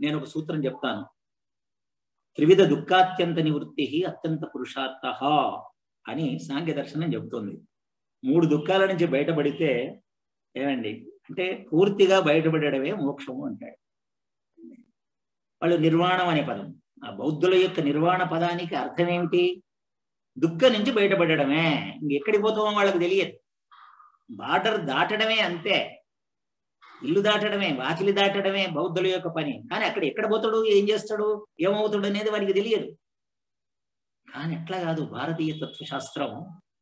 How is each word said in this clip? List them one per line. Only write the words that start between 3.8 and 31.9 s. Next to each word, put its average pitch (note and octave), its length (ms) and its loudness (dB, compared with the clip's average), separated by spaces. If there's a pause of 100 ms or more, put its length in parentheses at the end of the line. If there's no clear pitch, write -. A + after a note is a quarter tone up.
అత్యంత D#3+ 360 -6 (140)
పురుషార్థ" C3 520 -8 (1040)
అని C3+ 300 -4
సాంఖ్య E3+ 340 -4
దర్శనం D3+ 420 -4
చెబుతుంది. A2 460 -8 (640)
మూడు D#3+ 220 4
దుఃఖాల D#3 380 2
నుంచి F3 220 2
బయటపడితే C#3+ 920 0 (560)
ఏమండి, A#2+ 500 -4 (220)
అంటే F#3 440 -6
పూర్తిగా F#3+ 480 6
బయటపడడమే D3+ 720 2
మోక్షము C#3 540 -6
అంటాడు. A#2+ 300 -12 (1900)
వాళ్ళు E3+ 140 2
నిర్వాణం F3 520 2
అనే D3+ 220 2
పదం, G2+ 300 -10 (240)
ఆ G#2 60 -12
బౌద్ధుల D3+ 440 0
యొక్క F#3 260 4
నిర్వాణ D#3+ 420 2
పదానికి E3+ 520 -2
అర్థం D3+ 340 -2
ఏమిటి? F3 540 0 (760)
దుఃఖం E3+ 340 4
నుంచి G#3+ 200 0
బయటపడడమే. D#3+ 1120 2
ఇంకెక్కడికి D3+ 400 0
పోతామో G#3+ 220 0
వాళ్ళకి G3+ 340 2
తెలియదు. F3+ 400 0 (920)
బార్డర్ E3 500 0
దాటడమే G#3 580 0
అంతే. F3 640 -2 (1000)
ఇల్లు E3+ 180 0
దాటడమే, G3+ 520 2
వాకిలి E3 400 0
దాటడమే G3 540 0
బౌద్ధుల F3 400 -2
యొక్క F3+ 220 -2
పని. D3 420 -6
కానీ G#3 140 -2
అక్కడ G3 200 -2
ఎక్కడ G#3+ 260 -2
పోతాడు, A3 340 2
ఏం G3+ 240 4
చేస్తాడు, G#3 580 -2 (140)
ఏమవుతాడు G3+ 460 0